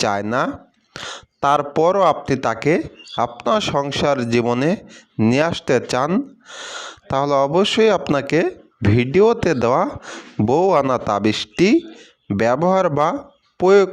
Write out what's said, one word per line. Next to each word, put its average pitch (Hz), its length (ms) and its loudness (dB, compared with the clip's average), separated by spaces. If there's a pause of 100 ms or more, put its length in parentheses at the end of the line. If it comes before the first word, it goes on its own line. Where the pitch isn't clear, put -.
চায় 101 300 -2
না। 131 100 0 (1000)
তারপরও 151 580 2 (100)
আপনি - 220 -2 (120)
তাকে 117 280 0 (500)
আপনার - 360 -2 (120)
সংসার 143 460 -2 (140)
জীবনে 120 380 0 (580)
নিয়ে 139 220 2
আসতে - 260 -2 (160)
চান, 131 180 0 (1000)
তাহলে 143 260 0 (120)
অবশ্যই 202 520 2
আপনাকে 147 420 -2 (480)
ভিডিওতে 143 640 2 (120)
দেওয়া 131 220 2 (640)
বউ 160 180 2 (140)
আনা 131 160 0 (120)
তাবিজটি 107 600 0 (760)
ব্যবহার 175 440 0 (120)
বা 147 100 2 (520)
প্রয়োগ 190 320 6